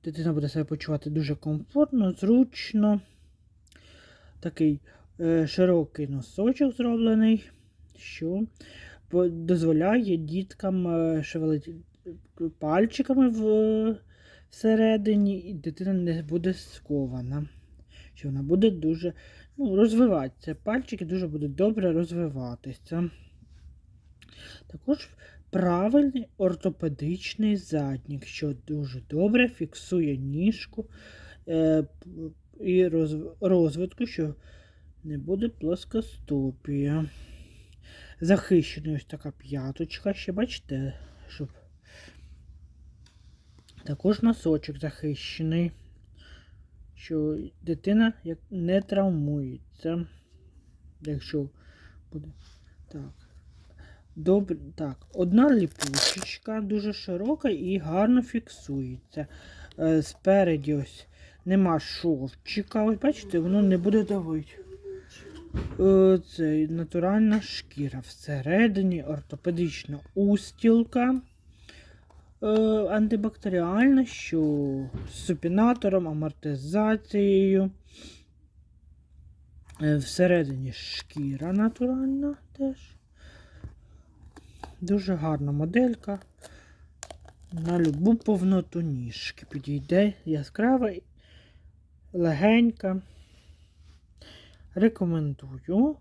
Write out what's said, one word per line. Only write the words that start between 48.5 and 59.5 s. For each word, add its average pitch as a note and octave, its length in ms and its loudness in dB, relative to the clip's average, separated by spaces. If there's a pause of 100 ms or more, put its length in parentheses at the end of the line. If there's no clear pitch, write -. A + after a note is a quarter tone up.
не F#3 300 0
травмується, E3 1200 -2 (960)
якщо D3 480 -6 (640)
буде. D3+ 160 -14 (640)
Так. C#3 320 -18 (920)
Добре, F3+ 400 2 (200)
так, C#3 220 -6 (160)
одна A3+ 420 6
ліпучечка, F#3 1080 -2
дуже G#3 320 -2
широка A3 560 -2
і F#3 280 -2
гарно G3 440 2
фіксується. C#3 1040 -8 (520)